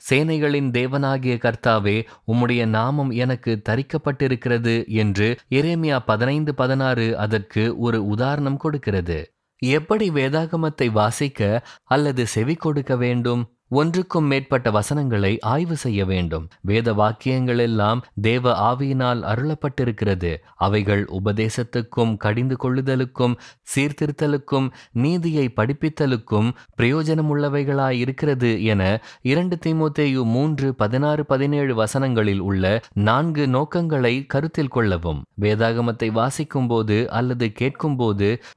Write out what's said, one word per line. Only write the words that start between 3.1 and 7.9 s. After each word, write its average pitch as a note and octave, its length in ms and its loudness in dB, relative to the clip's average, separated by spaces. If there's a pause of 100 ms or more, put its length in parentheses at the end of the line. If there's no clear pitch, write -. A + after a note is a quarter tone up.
எனக்கு A#2+ 580 -2
தரிக்கப்பட்டிருக்கிறது" A#2+ 1200 0
என்று G#2+ 520 0 (120)
எரேமியா D3+ 560 0
பதினைந்து C#3 480 0
பதினாறு B2+ 640 0
அதற்கு G#2+ 600 -2
ஒரு A2+ 280 0